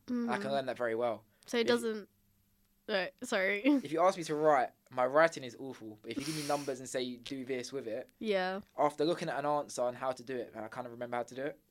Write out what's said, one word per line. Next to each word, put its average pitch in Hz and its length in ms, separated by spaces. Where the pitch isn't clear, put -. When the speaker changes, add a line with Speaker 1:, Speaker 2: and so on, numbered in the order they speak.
Speaker 1:
can 240 180
Speaker 2:
Mm-hmm. 208 220
Speaker 1:
learn 135 180
that 117 100
very 113 200
well. 113 260
Speaker 2:
So 240 120
it - 20
Speaker 1:
If 233 80
Speaker 2:
doesn't, 233 400
no, 190 180
sorry. 202 400
<laughs> 269 220
Speaker 1:
if 143 80
you 160 80
ask 190 180
me 165 60
to 156 100
write, 147 360
my 127 160
writing 151 380
is 117 160
awful. 113 420
But 113 80
if 117 80
you 139 60
give 156 120
me 151 120
numbers 143 320
and 127 80
say, 127 300
"Do 131 260
this 123 280
with 131 140
it," 113 220
Speaker 2:
Yeah. 190 440
Speaker 1:
after 147 280
looking 170 240
at 131 100
an 143 80
answer 147 400
and 123 100
how 131 140
to 127 140
do 131 100
it, 113 220
I 110 100
kind 123 220
of 120 40
remember 120 260
how 120 40
to 120 140
do 131 60
it. 151 160